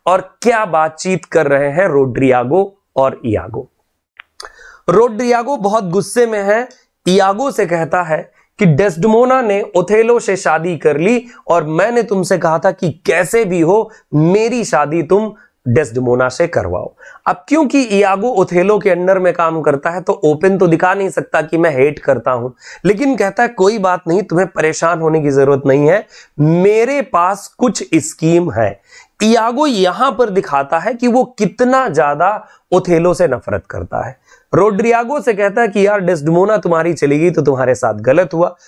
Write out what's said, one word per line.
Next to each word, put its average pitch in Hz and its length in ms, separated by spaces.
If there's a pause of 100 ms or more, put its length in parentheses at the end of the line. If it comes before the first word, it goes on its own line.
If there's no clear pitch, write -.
और 185 360
क्या 220 240
बातचीत 160 600
कर 160 220
रहे 139 220
हैं 180 180
रोड्रियागो 135 880 (180)
और 135 300
इयागो? 104 440 (1200)
रोड्रियागो 240 680
बहुत 202 320
गुस्से 202 360
में 214 180
है, 220 240 (400)
इयागो 202 440
से 196 140
कहता 170 380
है 156 280 (280)
कि 214 60
डेस्डेमोना 214 760
ने 202 200 (140)
ओथेलो 226 440
से 196 160
शादी 165 420
कर 147 200
ली 226 280 (220)
और 170 160
मैंने 196 400
तुमसे 190 340
कहा 160 220
था 190 120
कि - 340
कैसे 180 400
भी 175 140
हो 196 320 (220)
मेरी 208 500
शादी 156 400
तुम 202 300 (340)
डेस्डेमोना 123 600
से 170 180
करवाओ। 90 460 (340)
अब 180 200
क्योंकि 277 340
इयागो 202 480
ओथेलो 190 500
के 202 100
under 180 280
में 180 160
काम 165 280
करता 143 280
है 175 120
तो 196 120
ओपन 160 440
तो 185 100
दिखा 175 260
नहीं 190 160
सकता 160 320
कि 156 160
मैं 165 180
हेट 143 240
करता 131 320
हूं, 123 180 (360)
लेकिन 220 300
कहता 196 280
है 240 60
कोई 214 280
बात 180 300
नहीं, 185 160
तुम्हें 180 240
परेशान 160 540
होने 160 200
की 143 100
जरूरत 139 340
नहीं 143 220
है, 202 180 (340)
मेरे 208 640
पास 185 460
कुछ - 380 (100)
स्कीम 165 560
है। 110 300 (420)
इयागो 233 440
यहां 202 440
पर 220 180
दिखाता 165 500
है 220 140
कि 240 140
वो 247 160
कितना 247 640
ज्यादा 156 580 (240)
ओथेलो 180 420
से 175 140
नफरत 104 420
करता 95 380
है। 131 100 (360)
रोड्रियागो 233 640
से 226 140
कहता 202 280
है 233 60
कि 196 200
यार 208 120
डेस्डेमोना 175 580
तुम्हारी 170 360
चली 143 260
गई 175 120
तो 165 100
तुम्हारे 131 340
साथ 117 180
गलत 131 400
हुआ। 170 220 (120)